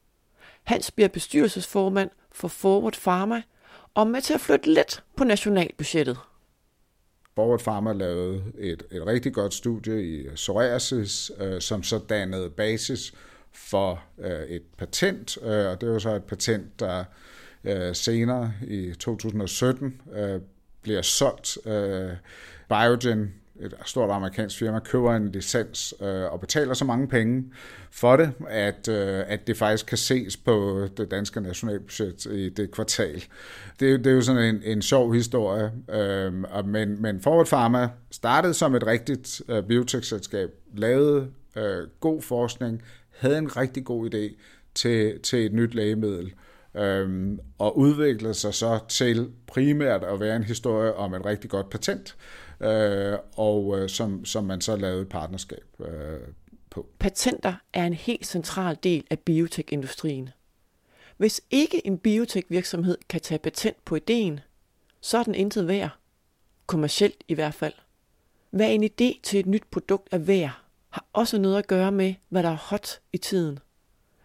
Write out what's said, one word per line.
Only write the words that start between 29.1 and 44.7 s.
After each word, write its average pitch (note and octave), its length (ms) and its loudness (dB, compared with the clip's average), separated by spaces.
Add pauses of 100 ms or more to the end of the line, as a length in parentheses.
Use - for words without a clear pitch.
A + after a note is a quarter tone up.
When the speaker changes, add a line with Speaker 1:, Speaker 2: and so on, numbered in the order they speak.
Speaker 2:
at G#2 200 -6
det A2+ 100 0
faktisk G#2+ 280 2
kan A#2 120 -2
ses A#2 400 0
på G2+ 500 2 (100)
det G2+ 140 -4
danske G#2 300 -4
nationalbudget F#2+ 840 -6
i G2+ 240 -4
det G2 220 -4
kvartal. F#2 520 -2 (560)
Det, C3+ 240 6
det C3+ 40 4
er C3 80 8
jo B2+ 60 6
sådan A#2 340 4
en, G#2 80 -4
en G#2+ 180 0
sjov B2 320 4
historie, A2 580 0 (180)
øhm, G2 540 -2
og, G2 220 -4
men, G#2 360 0
men G#2 200 -2
Forward D#3+ 260 6
Pharma B2 420 4 (220)
startede D#3 420 2
som C#3+ 220 4
et A2+ 120 2
rigtigt, A#2+ 600 -2
øh, A2 140 0
biotech-selskab, A2 840 0 (240)
lavede, C3 580 4 (240)
øh, F#2+ 320 -4 (120)
god D#3+ 220 0
forskning, A#2+ 600 -2 (280)
havde C#3 280 2
en D3+ 200 -4
rigtig C3 280 -2
god A#2 280 -4
idé G#2 220 -4 (400)